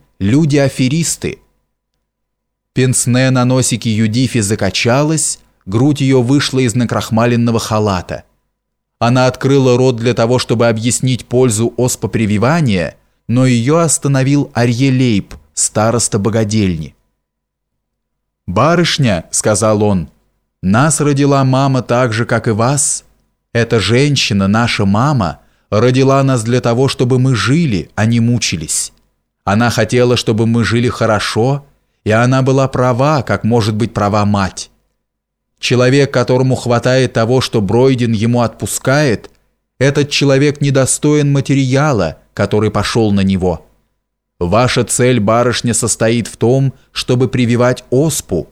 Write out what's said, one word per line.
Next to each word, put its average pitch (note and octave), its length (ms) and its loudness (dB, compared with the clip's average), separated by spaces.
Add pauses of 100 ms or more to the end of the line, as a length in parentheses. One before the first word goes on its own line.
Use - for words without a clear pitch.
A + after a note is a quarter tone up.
(180)
люди C#3+ 400 2
аферисты». C#3 800 -2 (1300)
Пенсне B2+ 560 0
на B2+ 160 2
носике B2+ 460 0
Юдифи A2+ 480 0
закачалась, A#2 1000 -2 (260)
грудь C3 360 0
ее C3 200 2
вышла C3 380 0
из B2 140 0
накрахмаленного A#2 840 0
халата. G2+ 640 -4 (720)
Она B2+ 300 2
открыла B2+ 500 2
рот B2+ 200 2
для A#2 160 0
того, A#2+ 260 0
чтобы A#2 280 0
объяснить A#2 580 -2
пользу A#2 520 0
оспопрививания, A2+ 1200 0 (320)
но B2+ 180 2
ее B2+ 340 2
остановил C#3 720 0
Арье B2 360 0
Лейб, B2+ 460 0 (180)
староста A2+ 640 -2
богадельни. G2+ 800 -2 (1500)
«Барышня», C3 800 0
сказал G#2+ 540 0
он, F#2+ 260 0 (540)
«нас B2 380 2
родила C#3 420 2
мама C3 400 0
так A#2+ 300 0
же, A2 120 -2
как A#2 220 -2
и A#2 40 2
вас. A#2+ 540 -2 (480)
Эта A#2 260 0
женщина, A2+ 680 0
наша A2 400 0
мама, G#2 540 0 (280)
родила C3 540 2
нас C3 180 0
для A#2+ 180 0
того, A#2+ 280 0
чтобы B2+ 320 0
мы C3 160 2
жили, A2 580 -2
а G#2+ 140 0
не A#2 120 2
мучились. A2+ 720 -2 (520)
Она A2 260 0
хотела, B2 480 0
чтобы A2+ 300 -2
мы A#2 160 0
жили A#2+ 260 0
хорошо, A2+ 720 -2 (400)
и G2+ 60 -2
она B2 320 2
была C3+ 260 0
права, B2+ 540 0
как - 220 -4
может A2 320 0
быть G#2+ 180 -2
права G2+ 320 0
мать. G2+ 460 -2 (880)
Человек, B2+ 520 2
которому B2+ 440 0
хватает B2 580 0
того, A#2+ 280 2
что A#2 200 -2
Бройден A#2 520 2
ему A#2 280 0
отпускает, C#3 880 -2 (480)
этот C#3+ 320 0
человек C#3 500 0
недостоин C#3+ 720 0
материала, C3+ 840 0 (160)
который G#2+ 380 0
пошел G#2+ 400 0
на G2 100 2
него. F#2 420 0 (760)
Ваша A2 460 0
цель, B2+ 340 0
барышня, A#2 540 0
состоит A2+ 540 -2
в - 100 -16
том, C3 360 0 (200)
чтобы B2+ 340 0
прививать B2 640 0
оспу, C#3+ 640 -2